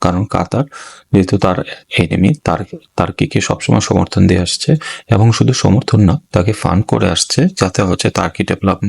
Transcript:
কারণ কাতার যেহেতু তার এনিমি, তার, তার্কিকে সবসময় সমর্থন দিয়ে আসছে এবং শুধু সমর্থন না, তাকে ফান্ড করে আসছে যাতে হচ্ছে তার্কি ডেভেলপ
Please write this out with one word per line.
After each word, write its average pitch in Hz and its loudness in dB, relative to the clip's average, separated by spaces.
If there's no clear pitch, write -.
কারণ 92 0
কাতার 104 -2
যেহেতু 98 2
তার 92 0
এনিমি, 90 2
তার, - 0
তার্কিকে 90 -2
সবসময় - 0
সমর্থন 92 0
দিয়ে 90 2
আসছে - -4
এবং 107 4
শুধু 120 2
সমর্থন 98 2
না, - 2
তাকে 101 2
ফান্ড 90 0
করে 104 0
আসছে - -2
যাতে - 0
হচ্ছে 90 -2
তার্কি 87 -4
ডেভেলপ 95 0